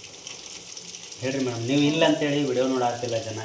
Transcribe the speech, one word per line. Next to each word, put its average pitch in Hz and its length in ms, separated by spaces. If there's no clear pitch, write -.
ಹೇಳ್ರಿ 131 260
ಮೇಡಮ್, 117 160
ನೀವು 135 200
ಇಲ್ಲ 160 240
ಅಂತೇಳಿ 147 380
ವಿಡಿಯೋ 127 240
ನೋಡಾತಿಲ್ಲ 120 500
ಜನ, 110 280